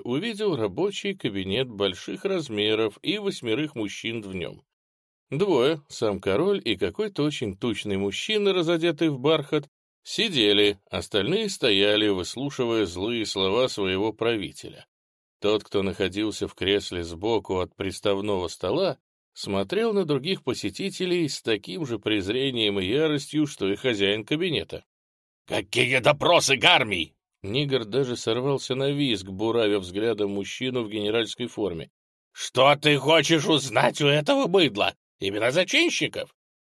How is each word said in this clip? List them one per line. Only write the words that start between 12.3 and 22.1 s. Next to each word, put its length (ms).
злые 400
слова 420
своего 460
правителя. 720
Тот, 220
кто 180
находился 680
в 60
кресле 500
сбоку 560
от 160
приставного 720
стола, 500
смотрел 600
на 120
других 380
посетителей 840
с 140
таким 440
же 140
презрением 800